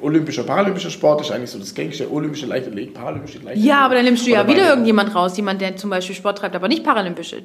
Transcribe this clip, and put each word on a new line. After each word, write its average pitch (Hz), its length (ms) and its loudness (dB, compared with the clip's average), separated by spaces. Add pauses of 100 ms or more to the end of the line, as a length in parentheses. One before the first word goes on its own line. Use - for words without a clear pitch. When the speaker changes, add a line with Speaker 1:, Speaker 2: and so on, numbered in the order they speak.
Speaker 1:
olympischer, 147 440 0
paralympischer 180 460 -2
Sport 151 300 2
ist - 100 -6
eigentlich 120 200 -6
so 113 80 -14
das 98 160 -12
gängigste, 147 360 -8
olympische 147 360 -6
Leichtathletik, 113 480 -6
paralympische 135 440 -10
Leichtathletik. - 300 0
Speaker 2:
Ja, 277 160 6
aber 254 100 4
dann 247 100 4
nimmst 240 220 2
du 247 40 4
ja 214 100 6
Speaker 1:
Oder 202 80 2
Speaker 2:
wieder 320 120 6
Speaker 1:
meine 349 100 6
Speaker 2:
irgendjemand 220 440 4
raus, 185 220 0
jemand, 196 240 -2
der 185 160 -4
zum 202 140 -8
Beispiel 185 260 -4
Sport 202 220 -4
treibt, 185 180 -6
aber 180 120 -2
nicht 311 140 0
paralympisch, 185 520 -2 (100)